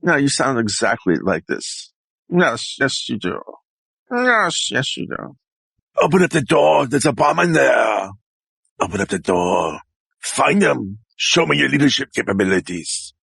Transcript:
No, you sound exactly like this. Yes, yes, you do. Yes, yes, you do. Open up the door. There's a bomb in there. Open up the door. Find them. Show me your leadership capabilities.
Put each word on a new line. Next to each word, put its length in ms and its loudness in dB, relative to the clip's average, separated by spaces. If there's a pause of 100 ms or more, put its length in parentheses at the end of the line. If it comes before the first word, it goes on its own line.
No, 140 2
you 140 2
sound 300 0
exactly 560 0
like 320 -2
this. 440 -10 (380)
Yes, 500 0
yes, 300 -2
you 80 -4
do. 240 -6 (720)
Yes, 600 0
yes, 260 -4
you 100 -8
do. 280 -10 (640)
Open 220 4
up 80 2
the 100 0
door. 460 4
There's 180 0
a 80 2
bomb 260 2
in 140 2
there. 560 2 (680)
Open 220 -4
up 80 -4
the 100 -2
door. 600 0 (400)
Find 420 0
them. 380 -2 (160)
Show 300 0
me 120 0
your 120 0
leadership 440 0
capabilities. 1080 -2